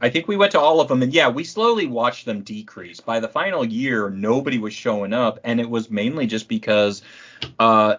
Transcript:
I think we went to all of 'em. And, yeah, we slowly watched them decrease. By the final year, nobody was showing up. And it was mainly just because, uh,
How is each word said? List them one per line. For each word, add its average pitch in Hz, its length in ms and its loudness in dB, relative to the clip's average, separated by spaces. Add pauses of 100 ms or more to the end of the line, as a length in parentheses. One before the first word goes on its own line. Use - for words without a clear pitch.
I - 80 2
think 165 180 -2
we 208 80 -2
went 196 180 4
to 170 60 4
all 156 220 4
of 139 100 0
'em. 127 120 2
And, 131 100 0
yeah, 156 160 6
we 143 160 -4
slowly 220 400 0
watched 120 400 -2
them 107 160 -6
decrease. 101 580 -14
By 117 220 -4
the 110 80 -6
final 170 340 -2
year, 113 460 -2
nobody 120 480 0
was 107 160 -4
showing 104 400 -4
up. 117 300 0
And 117 180 0
it 117 80 -6
was 113 200 -4
mainly 120 360 -2
just 110 240 -4
because, 104 520 0 (580)
uh, 107 400 6